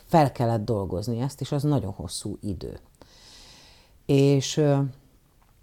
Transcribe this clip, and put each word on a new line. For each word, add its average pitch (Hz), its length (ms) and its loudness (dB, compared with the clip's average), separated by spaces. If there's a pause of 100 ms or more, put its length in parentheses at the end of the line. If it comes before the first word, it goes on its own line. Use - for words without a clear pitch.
fel 151 260 4
kellett 117 320 0
dolgozni 107 560 -4
ezt, 139 200 -6
és 131 120 -8
az 143 100 -2
nagyon 127 300 0
hosszú - 480 -10
idő. 85 380 -8 (1300)
És, 139 500 4
ö, 143 220 4 (840)